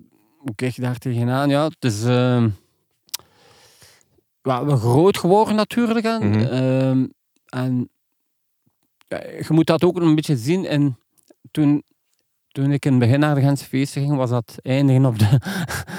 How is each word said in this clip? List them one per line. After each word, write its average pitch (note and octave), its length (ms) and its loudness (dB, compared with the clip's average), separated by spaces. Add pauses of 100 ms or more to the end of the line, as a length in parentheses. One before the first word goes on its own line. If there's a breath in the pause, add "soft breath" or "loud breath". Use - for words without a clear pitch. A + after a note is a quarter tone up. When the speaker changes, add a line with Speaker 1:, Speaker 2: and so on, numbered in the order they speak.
(380)
Speaker 1:
hoe A2 160 -10
kijk B2+ 180 -6
je B2 100 -12
daar B2 160 -6
tegenaan? B2+ 500 -2
Ja, C#3+ 160 0
het D#3 200 -6
is, G#2+ 200 -2
ehm, B2 440 2 (1900 soft breath)
wel, C3 240 -2
wel D3 100 2
groot B2+ 420 2
geworden G#3 360 2
natuurlijk, A3+ 500 -2
hè. A3+ 140 -2
Speaker 2:
Mhm. G#2+ 220 0
Speaker 1:
Ehm, C3 640 0 (420)
en, B2+ 400 -4 (1200)
ja, F2 100 -10
je D#3+ 300 -14
moet D#3 180 2
dat E3+ 180 2
ook F3 160 2
een D#3+ 140 4
beetje D3+ 220 0
zien. D#3 300 -2
En C#3+ 320 0 (520)
toen, D3 320 0 (680)
toen C#3 240 -2
ik C#3+ 120 -2
in D3 60 0
het B2+ 100 4
begin B2 200 4
naar D3+ 140 2
de C#3 60 0
Gentse C#3 240 0
feesten C#3 380 -4
ging, C#3+ 140 -2
was B2+ 140 -2
dat B2 320 -4
eindigen C3+ 440 2
op A2+ 120 -2
de, G#2+ 200 4 (600 loud breath)